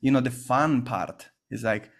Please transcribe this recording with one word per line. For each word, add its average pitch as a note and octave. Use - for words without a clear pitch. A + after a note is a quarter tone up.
you C3+
know, C3+
the B2+
fun C3
part F#2
is, A#2
like, G#2+